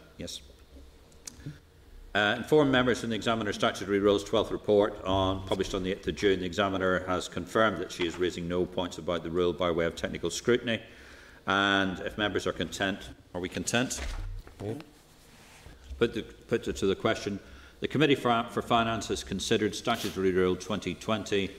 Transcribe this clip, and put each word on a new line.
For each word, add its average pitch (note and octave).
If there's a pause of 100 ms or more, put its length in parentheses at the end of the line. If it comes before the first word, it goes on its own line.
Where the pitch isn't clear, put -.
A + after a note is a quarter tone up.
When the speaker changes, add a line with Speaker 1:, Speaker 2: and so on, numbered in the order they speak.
(180)
Speaker 1:
yes. - (1700)
Uh, G2+
inform D3
members B2
in A#2
the A2
Examiner's G#2+
Statutory G2+
Rules G2+
twelfth G#2
report G2+
on, F#2+
published F#2+
on G2
the F#2
eighth -
of F2
June, F#2+
the F2+
Examiner F#2
has F2+
confirmed G2
that F2+
she F2+
is E2
raising F2
no F2+
points F2
about E2
the E2
rule F2
by F2
way E2
of E2
technical F#2
scrutiny. A#2+ (680)
And G2
if -
members G2
are F#2
content, F#2+ (340)
are F2+
we F2+
content? - (640)
Speaker 2:
Yeah. G#2+ (1200)
Speaker 1:
Put A#2
the, A2
put -
it F#2+
to -
the F#2+
question. G#2 (420)
The -
Committee C#3+
for, A#2
for A2+
Finance A2+
has G2+
considered G2+
Statutory F#2+
Rule F#2
twenty F2+
twenty, G2+